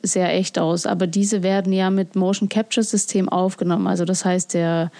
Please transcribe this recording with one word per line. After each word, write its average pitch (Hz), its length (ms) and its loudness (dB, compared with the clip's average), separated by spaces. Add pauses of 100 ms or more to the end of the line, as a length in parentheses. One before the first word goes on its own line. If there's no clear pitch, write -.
sehr 180 300 0
echt 185 240 -2
aus, 170 280 0
aber 190 200 0
diese 196 380 0
werden 190 300 0
ja 190 160 2
mit 190 260 0
Motion 190 320 0
Capture 220 380 0
System 196 420 -2
aufgenommen. 185 600 0
Also 180 180 0
das 180 180 -2
heißt, 185 300 0
der, 165 360 0 (100)